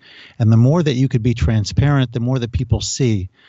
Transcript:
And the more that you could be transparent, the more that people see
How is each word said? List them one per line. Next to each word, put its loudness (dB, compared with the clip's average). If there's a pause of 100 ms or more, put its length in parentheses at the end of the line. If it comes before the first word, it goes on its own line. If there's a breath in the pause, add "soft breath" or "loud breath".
(380 loud breath)
And 4
the 6
more 4
that 0
you 0
could -2
be 0
transparent, 0
the -4
more -2
that -6
people -2
see -2 (200 soft breath)